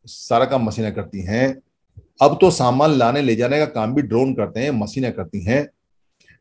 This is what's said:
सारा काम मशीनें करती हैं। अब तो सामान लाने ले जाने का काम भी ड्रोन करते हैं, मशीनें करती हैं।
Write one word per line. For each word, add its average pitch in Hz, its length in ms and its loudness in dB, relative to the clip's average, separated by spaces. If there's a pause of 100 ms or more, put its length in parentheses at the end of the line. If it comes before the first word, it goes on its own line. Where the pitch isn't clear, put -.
सारा - 380 -2
काम 131 180 0
मशीनें 107 320 -2
करती 98 260 -10
हैं। 117 420 -2 (600)
अब 147 180 6
तो 185 100 8
सामान 135 400 2
लाने 131 320 2
ले 117 140 2
जाने 123 220 0
का 151 80 2
काम 117 280 -4
भी 143 80 2
ड्रोन 123 320 0
करते 110 260 -4
हैं, 139 100 -2
मशीनें 120 420 -4
करती 95 320 -10
हैं। 135 260 0 (720)